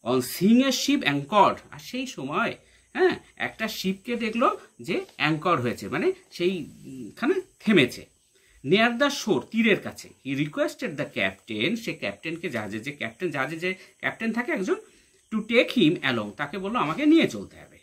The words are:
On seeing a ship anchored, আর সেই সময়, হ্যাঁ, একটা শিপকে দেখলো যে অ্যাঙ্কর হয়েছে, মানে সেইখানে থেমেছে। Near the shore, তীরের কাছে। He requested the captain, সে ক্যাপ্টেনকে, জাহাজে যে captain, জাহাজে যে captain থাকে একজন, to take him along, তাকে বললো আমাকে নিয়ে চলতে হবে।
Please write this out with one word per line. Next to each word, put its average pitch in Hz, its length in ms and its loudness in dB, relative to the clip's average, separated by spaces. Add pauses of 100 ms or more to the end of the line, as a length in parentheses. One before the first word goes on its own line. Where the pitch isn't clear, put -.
On 127 160 2
seeing 226 440 4
a 269 60 2
ship 277 320 0
anchored, 143 560 4 (120)
আর - 80 -16
সেই 254 280 -8
সময়, 170 500 -4 (360)
হ্যাঁ, 339 260 2 (180)
একটা 220 320 -6
শিপকে 202 480 -4
দেখলো 233 420 0 (220)
যে 208 240 -4 (120)
অ্যাঙ্কর 156 440 2
হয়েছে, 123 280 -4
মানে 226 240 0 (180)
সেইখানে 170 1040 -4 (260)
থেমেছে। 156 460 4 (600)
Near 220 260 4
the 277 180 2
shore, 185 300 0 (100)
তীরের 220 300 2
কাছে। - 280 -12 (180)
He 135 100 -4
requested 240 600 -4
the 135 100 -4 (100)
captain, 107 600 -2
সে 180 160 -6
ক্যাপ্টেনকে, 160 580 -8
জাহাজে 107 280 -6
যে 127 140 -8
captain, 143 380 -6
জাহাজে 139 260 -4
যে 180 180 -4 (240)
captain 226 340 -4
থাকে 247 200 -4
একজন, 254 240 -2 (560)
to 220 80 -2
take 240 380 2
him 170 160 6 (180)
along, 107 180 -4
তাকে - 280 -8
বললো 202 200 -4
আমাকে 175 280 0
নিয়ে 302 220 6
চলতে 98 320 -10
হবে। - 220 -20